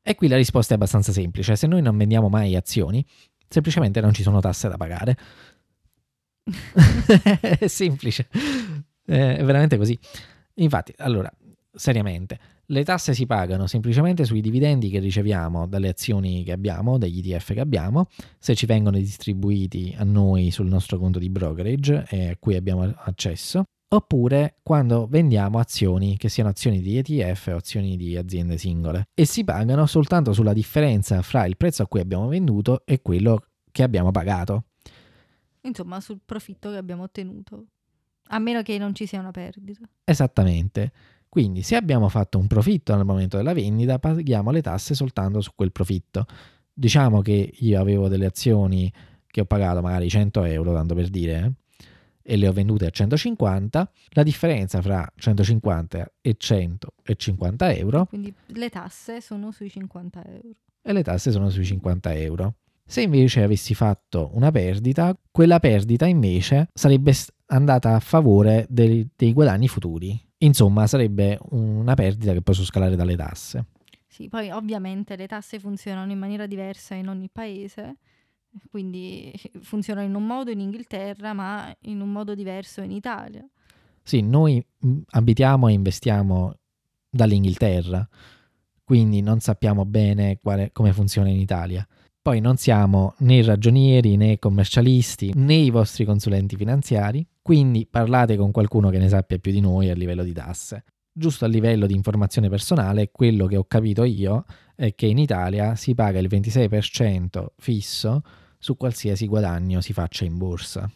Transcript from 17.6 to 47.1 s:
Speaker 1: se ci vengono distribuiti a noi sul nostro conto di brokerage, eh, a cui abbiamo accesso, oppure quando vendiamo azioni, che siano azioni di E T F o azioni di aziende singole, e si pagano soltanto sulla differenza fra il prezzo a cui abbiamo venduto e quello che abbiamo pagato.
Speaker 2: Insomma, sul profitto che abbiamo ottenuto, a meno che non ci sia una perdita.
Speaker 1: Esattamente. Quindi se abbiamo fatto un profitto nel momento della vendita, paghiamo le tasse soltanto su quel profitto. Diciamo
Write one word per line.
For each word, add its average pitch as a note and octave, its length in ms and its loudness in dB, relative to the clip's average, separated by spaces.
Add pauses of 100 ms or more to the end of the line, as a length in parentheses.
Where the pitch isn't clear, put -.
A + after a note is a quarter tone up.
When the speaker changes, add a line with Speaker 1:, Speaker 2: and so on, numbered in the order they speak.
Speaker 1:
se A#2+ 160 0
ci A#2 100 -2
vengono G#2+ 320 2
distribuiti G2 1000 -4
a G#2+ 80 -4
noi G2 460 4
sul F#2 180 -2
nostro F#2 300 0
conto F#2 220 0
di F2+ 100 -4
brokerage, G2 800 -2
eh, F#2 200 -4
a F2+ 100 -8
cui G2+ 160 0
abbiamo F2+ 260 -2
accesso, G2 840 -4 (220)
oppure C#3+ 760 0
quando A#2+ 420 2
vendiamo A2+ 540 2
azioni, G2 580 0
che A2 100 -4
siano G#2+ 220 0
azioni F#2+ 320 -2
di G2+ 160 -4
E C3+ 60 -2
T B2+ 300 -2
F F#2 200 -8
o E2+ 40 -4
azioni G2 400 -6
di F2 200 -6
aziende F2 400 -4
singole, E2+ 560 -4
e D#3 120 4
si A3+ 180 -4
pagano B2+ 420 0
soltanto D3 480 0
sulla G#2+ 200 2
differenza G#2+ 680 0
fra A2 240 0
il F2+ 120 -4
prezzo E3+ 260 0
a F#2 40 -4
cui G#2 120 -2
abbiamo F#2 280 -4
venduto C3 580 0
e C3 180 0
quello G#2 420 0 (260)
che C3 120 0
abbiamo F#2+ 260 2
pagato. F#2+ 560 -4 (960)
Speaker 2:
Insomma, G3 380 -12
sul G3 260 -16
profitto G#3 460 -14
che G3+ 60 -12
abbiamo F3+ 260 -12
ottenuto, G3+ 640 -16 (640)
a A3 100 -6
meno A3+ 240 -4
che G#3 160 -6
non G3+ 160 -6
ci A3 100 -10
sia F#3+ 140 -10
una F#3+ 100 -12
perdita. G3 580 -18 (160)
Speaker 1:
Esattamente. G2+ 880 0 (360)
Quindi F#2+ 360 -2
se A3+ 120 -2
abbiamo C#3 320 2
fatto G2 300 0
un F#2+ 100 2
profitto A#2 480 2
nel G2+ 80 2
momento F#2+ 320 -2
della A#2+ 160 -2
vendita, A#2+ 480 0
paghiamo C#3 520 0
le D#3+ 100 0
tasse G2 340 -4
soltanto G#2+ 460 -2
su - 120 -8
quel F#2 200 -2
profitto. F#2 520 -4 (460)
Diciamo A#2+ 500 2